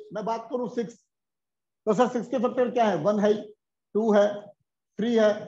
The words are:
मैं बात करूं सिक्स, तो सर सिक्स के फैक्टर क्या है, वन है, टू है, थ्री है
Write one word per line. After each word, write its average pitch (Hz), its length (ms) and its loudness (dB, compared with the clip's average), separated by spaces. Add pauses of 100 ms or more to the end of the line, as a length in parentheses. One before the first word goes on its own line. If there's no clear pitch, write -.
(140)
मैं 208 120 -8
बात 226 260 -6
करूं 247 180 -6
सिक्स, 233 260 -8 (920)
तो 214 60 2
सर 233 160 4
सिक्स 240 180 -4
के 269 120 -4
फैक्टर 240 320 0
क्या 233 140 0
है, 190 180 2
वन 208 160 2
है, 214 140 4 (640)
टू 214 180 2
है, 208 140 6 (720)
थ्री 233 160 0
है 214 140 4 (180)